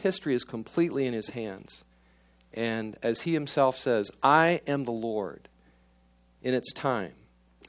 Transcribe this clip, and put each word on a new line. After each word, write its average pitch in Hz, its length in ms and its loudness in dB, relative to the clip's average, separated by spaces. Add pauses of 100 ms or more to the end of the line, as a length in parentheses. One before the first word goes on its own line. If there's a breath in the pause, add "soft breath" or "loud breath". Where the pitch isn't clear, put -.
history 190 320 0
is 123 100 0
completely 135 640 -2
in 120 80 -2
his 110 160 -6
hands. 107 540 -10 (680 soft breath)
And 113 480 -4
as 113 220 0
he 165 100 -2
himself 139 460 2
says, 113 320 0 (120)
"I 160 440 6
am 143 180 0
the 117 80 -2
Lord. 110 560 -4 (920 soft breath)
In 127 100 0
its 127 200 0
time, 117 420 -2 (540)